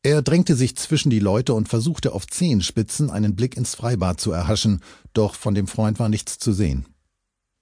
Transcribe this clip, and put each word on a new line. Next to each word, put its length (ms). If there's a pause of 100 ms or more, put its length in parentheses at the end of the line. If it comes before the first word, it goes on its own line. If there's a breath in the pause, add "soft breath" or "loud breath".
Er 180
drängte 360
sich 200
zwischen 320
die 120
Leute 340
und 140
versuchte 440
auf 140
Zehenspitzen 840
einen 240
Blick 220
ins 180
Freibad 460
zu 100
erhaschen, 520 (320 loud breath)
doch 200
von 200
dem 120
Freund 320
war 120
nichts 280
zu 140
sehen. 340 (760)